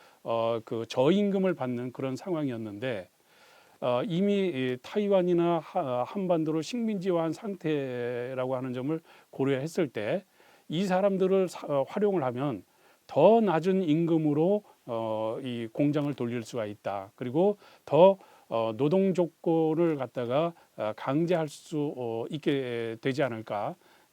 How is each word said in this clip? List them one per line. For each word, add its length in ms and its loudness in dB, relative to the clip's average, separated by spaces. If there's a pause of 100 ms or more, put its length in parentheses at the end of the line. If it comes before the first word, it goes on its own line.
(240)
어, 420 0
그 220 -4
저임금을 680 2
받는 400 -4
그런 220 -6
상황이었는데, 920 -6 (680)
어, 280 0
이미 400 2
이 340 -2
타이완이나 760 2
하-, 440 -2
한반도를 600 -2
식민지화한 680 -2
상태라고 1200 -4
하는 180 -4
점을 260 -4 (300)
고려했을 600 0
때, 360 -4 (440)
이 160 0
사람들을 600 2
사-, 200 -12
어, 200 2
활용을 360 0
하면 400 -2 (420)
더 360 6
낮은 420 2
임금으로, 800 2 (220)
어, 580 -4
이 280 -6
공장을 420 0
돌릴 300 -4
수가 220 -4
있다. 500 -8
그리고 420 0 (280)
더, 320 8 (320)
어, 260 -2
노동 380 2
조건을 840 0
갖다가, 560 -2 (220)
어, 200 -4
강제할 520 0
수, 480 -6
어, 340 -4
있게 720 -2
되지 220 -2
않을까. 520 -4 (380)